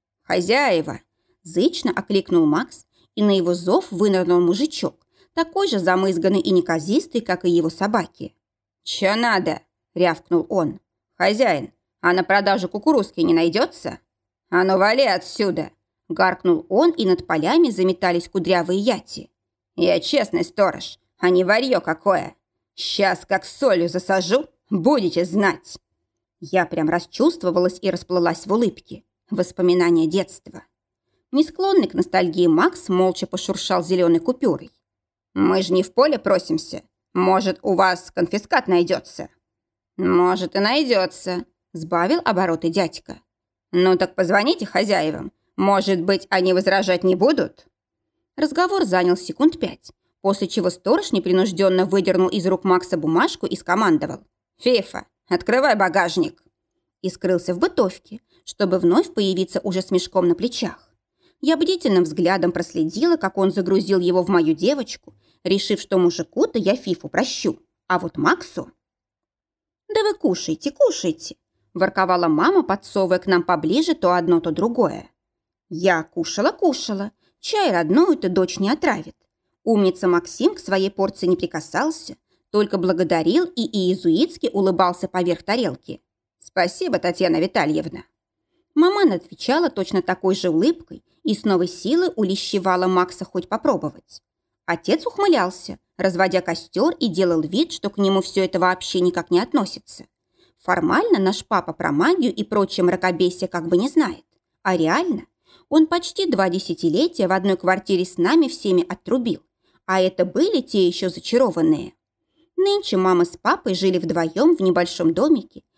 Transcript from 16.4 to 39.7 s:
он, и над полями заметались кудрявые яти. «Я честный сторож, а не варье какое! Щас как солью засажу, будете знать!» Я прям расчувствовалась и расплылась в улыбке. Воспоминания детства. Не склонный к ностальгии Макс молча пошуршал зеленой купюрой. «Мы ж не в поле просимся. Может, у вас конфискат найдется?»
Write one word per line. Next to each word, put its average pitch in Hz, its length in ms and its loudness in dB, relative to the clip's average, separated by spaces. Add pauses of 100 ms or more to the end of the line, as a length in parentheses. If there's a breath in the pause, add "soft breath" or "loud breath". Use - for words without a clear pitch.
он, 294 220 4
и 233 140 -2
над 180 200 0
полями 214 440 2
заметались 185 600 0
кудрявые 180 500 0
яти. - 500 -4 (460)
«Я 175 260 2
честный 254 420 -2
сторож, - 560 -4 (180)
а 180 120 0
не 180 160 4
варье 220 340 2
какое! 165 560 -2 (400)
Щас - 500 -2
как 190 200 -2
солью 185 420 0
засажу, 185 600 -2 (220)
будете 190 540 0
знать!» 185 540 -2 (600)
Я 175 260 0
прям 160 240 -2
расчувствовалась 180 920 0
и 196 80 -2
расплылась 175 560 -2
в 190 80 -2
улыбке. - 500 -4 (260)
Воспоминания 175 800 2
детства. - 560 -6 (680)
Не 285 100 4
склонный 370 440 0
к - 60 -10
ностальгии 175 540 0
Макс 180 400 2
молча 185 400 0
пошуршал 180 560 -4
зеленой 170 360 2
купюрой. - 520 -2 (600)
«Мы 185 280 2
ж 190 100 -2
не 185 120 2
в - 100 -8
поле 269 240 2
просимся. 180 640 -2 (300)
Может, 185 480 2
у - 140 0
вас 185 360 0
конфискат 208 560 -2
найдется?» 175 640 0 (680)